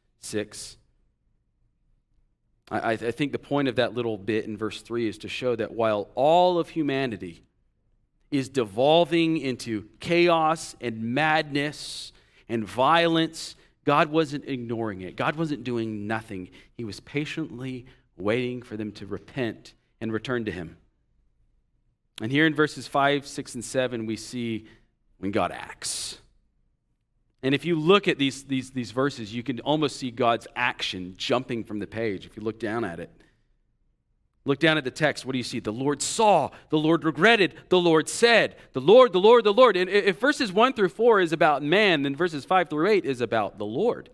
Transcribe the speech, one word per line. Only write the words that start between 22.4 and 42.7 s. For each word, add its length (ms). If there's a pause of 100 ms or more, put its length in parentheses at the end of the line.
in 80
verses 320
five, 400
six, 280
and 100
seven, 420
we 100
see 500 (520)
when 140
God 180
acts. 680 (1200)
And 140
if 80
you 120
look 300
at 120
these, 260
these, 260
these 220
verses, 420
you 80
can 180
almost 360
see 160
God's 420
action 640
jumping 480
from 160
the 80
page 360
if 120
you 80
look 160
down 240
at 160
it. 100 (1300)
Look 160
down 180
at 60
the 80
text. 340
What 60
do 60
you 60
see? 140
"The 140
Lord 300
saw, 480 (180)
the 100
Lord 240
regretted, 520 (140)
the 120
Lord 280
said, 480 (160)
'The 80
Lord, 320
the 60
Lord, 240
the 100
Lord.'" 240
And 140
i-, 20
if 280
verses 320
one 220
through 160
four 300
is 120
about 300
man, 400
then 120
verses 300
five 260